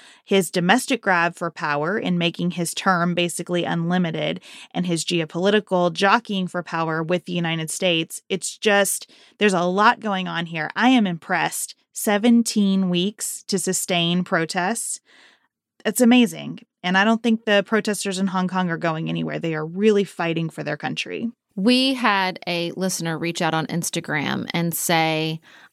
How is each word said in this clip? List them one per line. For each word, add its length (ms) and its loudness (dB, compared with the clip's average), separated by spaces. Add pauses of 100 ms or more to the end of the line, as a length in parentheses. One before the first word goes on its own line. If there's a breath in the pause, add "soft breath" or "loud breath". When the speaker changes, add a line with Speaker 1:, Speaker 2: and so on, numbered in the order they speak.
(260 loud breath)
Speaker 1:
his 240 2
domestic 500 2
grab 360 2
for 140 -6
power, 480 -2
in 200 0
making 340 0
his 220 -4
term 400 0
basically 500 -2
unlimited, 760 -2 (320 loud breath)
and 140 -2
his 180 -2
geopolitical 880 0
jockeying 560 0
for 160 -6
power 400 -4
with 240 -2
the 60 -8
United 380 -2
States, 580 -2
it's 300 -6
just, 520 2 (280 soft breath)
there's 140 4
a 100 2
lot 380 2
going 260 -4
on 200 -4
here. 280 -6
I 140 4
am 180 6
impressed. 680 -2 (180)
Seventeen 1000 2
weeks 560 -2
to 120 -2
sustain 640 0
protests. 760 -2 (840 soft breath)
It's 160 -2
amazing. 600 4 (220)
And 160 2
I 60 6
don't 180 4
think 220 2
the 200 4
protesters 540 -2
in 80 2
Hong 220 0
Kong 200 0
are 80 -2
going 320 -2
anywhere. 300 -4
They 160 -4
are 100 -4
really 400 2
fighting 460 -2
for 140 -10
their 120 -4
country. 540 -6 (260)
Speaker 2:
We 380 4
had 540 0
a 240 -4
listener 440 -4
reach 240 -4
out 140 0
on 140 -2
Instagram 840 -4
and 220 -2
say, 680 0 (320 loud breath)